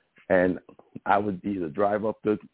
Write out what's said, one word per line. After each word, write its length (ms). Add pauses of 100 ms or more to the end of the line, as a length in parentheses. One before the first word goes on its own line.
(300)
And 300 (460)
I 120
would 280
either 240
drive 340
up 200
to, 140 (160)